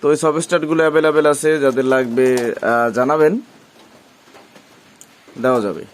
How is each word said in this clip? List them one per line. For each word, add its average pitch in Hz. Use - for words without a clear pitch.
তো 143
এই 151
সব 156
স্টার্টগুলো 160
অ্যাভেলেবেল 156
আছে, 151
যাদের 131
লাগবে, 127
আহ, 117
জানাবেন, 151
দেওয়া 127
যাবে। 95